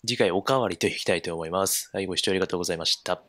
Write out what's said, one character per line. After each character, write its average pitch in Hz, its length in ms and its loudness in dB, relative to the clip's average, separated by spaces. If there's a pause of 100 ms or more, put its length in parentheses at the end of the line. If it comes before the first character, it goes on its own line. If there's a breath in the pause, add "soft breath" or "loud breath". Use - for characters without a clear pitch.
次 120 120 -2
回 101 120 4
お 95 120 0
か 135 180 2
わ 110 80 2
り 87 80 -2
と 107 100 0
い 80 80 2
き - 100 -8
た 95 120 4
い 82 60 -2
と 85 120 -4
思 82 120 -6
い 80 40 -8
ま 95 160 2
す。 - 260 -2
は 95 80 -2
い、 95 60 -2
ご 90 100 -4
視 - 60 0
聴 104 80 0
あ 95 40 4
り 95 40 2
が 92 80 2
と 92 100 -4
う - 20 -2
ご 87 60 -2
ざ 90 80 -2
い 82 40 0
ま 82 80 -6
し - 180 -2
た。 - 260 -4